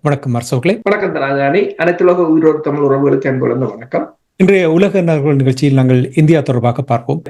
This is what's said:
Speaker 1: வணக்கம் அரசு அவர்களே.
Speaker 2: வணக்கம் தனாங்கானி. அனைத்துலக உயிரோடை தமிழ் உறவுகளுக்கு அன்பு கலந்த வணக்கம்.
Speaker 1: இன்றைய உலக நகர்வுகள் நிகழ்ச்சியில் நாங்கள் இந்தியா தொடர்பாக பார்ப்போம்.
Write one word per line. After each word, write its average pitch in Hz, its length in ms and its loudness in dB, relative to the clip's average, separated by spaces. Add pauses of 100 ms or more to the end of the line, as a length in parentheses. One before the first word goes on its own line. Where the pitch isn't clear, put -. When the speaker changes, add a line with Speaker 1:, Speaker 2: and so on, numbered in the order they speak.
Speaker 1:
வணக்கம் 139 320 -2
அரசு 123 220 -4
அவர்களே. 175 280 -2
Speaker 2:
வணக்கம் 196 320 -2
தனாங்கானி. 139 480 0 (140)
அனைத்துலக 175 500 2
உயிரோடை 156 320 2
தமிழ் 147 300 -2
உறவுகளுக்கு 139 400 0
அன்பு 127 180 -2
கலந்த 123 180 -2
வணக்கம். 113 420 -8 (320)
Speaker 1:
இன்றைய 185 320 4
உலக 185 300 2
நகர்வுகள் 151 340 0
நிகழ்ச்சியில் 135 400 2
நாங்கள் 127 400 2
இந்தியா 156 260 4
தொடர்பாக 123 400 -2
பார்ப்போம். 135 480 -4